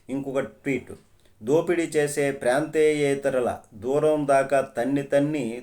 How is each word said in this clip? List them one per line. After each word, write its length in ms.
ఇంకొక 300
ట్వీట్, 520
"దోపిడీ 380
చేసే 500
ప్రాంతేయేతరుల 1300
దూరం 540
దాకా 340
తన్ని 420
తన్ని 600